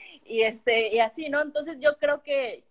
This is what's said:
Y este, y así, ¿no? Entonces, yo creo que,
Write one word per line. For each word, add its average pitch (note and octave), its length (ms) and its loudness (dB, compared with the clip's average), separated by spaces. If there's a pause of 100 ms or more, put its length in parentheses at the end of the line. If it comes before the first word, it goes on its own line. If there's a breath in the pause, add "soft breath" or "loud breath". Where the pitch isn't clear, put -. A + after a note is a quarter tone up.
(240 loud breath)
Y A3+ 180 0
este, A3+ 520 0
y A#3 60 4
así, C4 300 -2
¿no? C#4+ 120 0
Entonces, D4+ 380 -6
yo D4 180 2
creo D4 240 0
que, C4+ 480 -4